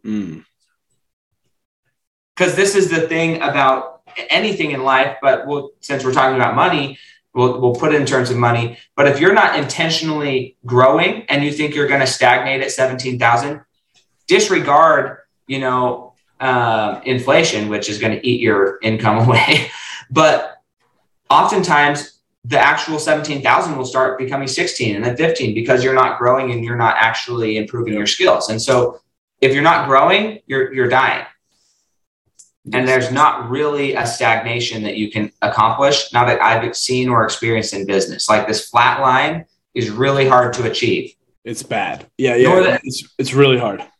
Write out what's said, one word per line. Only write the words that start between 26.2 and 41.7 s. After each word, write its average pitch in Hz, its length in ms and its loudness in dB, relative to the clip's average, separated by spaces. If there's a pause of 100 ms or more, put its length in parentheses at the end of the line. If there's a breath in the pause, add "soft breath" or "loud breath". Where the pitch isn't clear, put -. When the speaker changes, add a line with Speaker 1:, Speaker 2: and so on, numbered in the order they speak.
Speaker 2:
and 117 120 -4
you're 120 120 -6
not 113 220 0
actually 113 580 -2
improving 110 380 -4
your 104 120 -2
skills. - 440 0
And 110 100 -4
so 123 400 0 (400)
if 135 140 4
you're 143 80 0
not 160 260 2
growing, 180 580 2
you're, 131 260 -2
you're 131 160 0
dying. 127 380 0 (1500)
And 127 140 0
Speaker 1:
Yes. - 20 2
Speaker 2:
there's 123 240 0
not 135 380 0
really 143 440 -2
a 120 120 -4
stagnation 117 800 -2
that 104 120 -6
you 107 140 -4
can 104 220 -6 (100)
accomplish, 110 680 0
not 123 160 2
that - 120 0
I've 117 360 0
seen 127 320 -2
or 117 160 2
experienced 113 500 -4
in 98 120 -6
business. - 420 -2
Like, 107 180 2
this 110 240 -6
flat 120 300 2
line 143 460 0 (280)
is 120 160 -4
really 135 380 0
hard 123 240 4
to 117 180 -4
achieve. 98 420 -2 (320)
Speaker 1:
It's 113 200 -12
bad. 98 420 -6 (120)